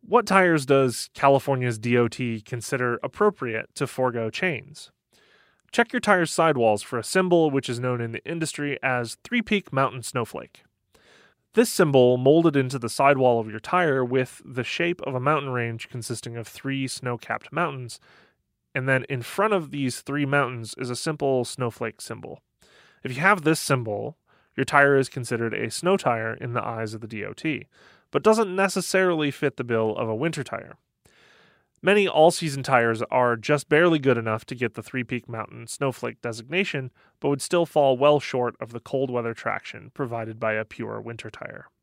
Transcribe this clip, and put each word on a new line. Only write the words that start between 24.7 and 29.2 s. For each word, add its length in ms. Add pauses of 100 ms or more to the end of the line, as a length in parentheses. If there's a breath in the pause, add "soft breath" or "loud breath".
is 100
considered 460
a 160
snow 260
tire 380
in 180
the 120
eyes 280
of 80
the 80
D 160
O 80
T, 360 (440 soft breath)
but 100
doesn't 320
necessarily 800